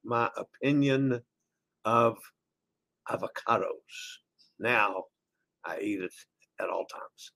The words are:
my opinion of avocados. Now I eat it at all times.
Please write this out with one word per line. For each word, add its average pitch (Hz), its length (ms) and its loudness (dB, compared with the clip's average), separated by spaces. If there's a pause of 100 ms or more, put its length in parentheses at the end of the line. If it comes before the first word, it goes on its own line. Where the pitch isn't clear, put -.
my 117 320 0
opinion 135 840 2 (640)
of 113 320 4 (920)
avocados. - 1120 -4 (400)
Now 104 460 2 (580)
I 82 160 -8
eat 101 200 -2
it 90 140 -8 (460)
at 92 80 -4
all 90 180 -4
times. - 500 -16